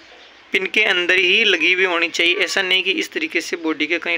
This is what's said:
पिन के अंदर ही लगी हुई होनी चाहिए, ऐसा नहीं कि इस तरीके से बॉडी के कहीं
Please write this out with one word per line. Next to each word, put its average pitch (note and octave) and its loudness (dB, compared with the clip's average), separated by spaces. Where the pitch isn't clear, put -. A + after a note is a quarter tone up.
पिन F#3+ 0
के G#3+ 0
अंदर F3+ 2
ही F#3+ 4
लगी F3+ 2
हुई F#3 2
होनी E3+ 0
चाहिए, F3 0
ऐसा F3+ 0
नहीं F#3 0
कि F#3+ -2
इस - -4
तरीके D#3+ -4
से F3 -6
बॉडी D#3+ -2
के E3+ -2
कहीं E3+ -4